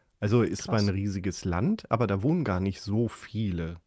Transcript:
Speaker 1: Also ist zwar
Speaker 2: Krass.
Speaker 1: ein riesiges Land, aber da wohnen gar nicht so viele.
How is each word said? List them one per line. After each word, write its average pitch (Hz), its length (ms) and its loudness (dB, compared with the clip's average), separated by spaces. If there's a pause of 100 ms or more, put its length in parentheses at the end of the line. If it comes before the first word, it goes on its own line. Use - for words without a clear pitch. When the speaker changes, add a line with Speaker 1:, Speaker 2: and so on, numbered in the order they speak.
(180)
Speaker 1:
Also 113 240 4
ist 90 220 0
zwar 117 140 0
Speaker 2:
Krass. 101 100 4
Speaker 1:
ein 95 60 0
riesiges 98 500 -4
Land, 104 440 0
aber 117 200 2
da 98 160 0
wohnen 165 180 2
gar 95 160 0
nicht 95 220 -2
so 110 260 0
viele. 87 720 -4 (100)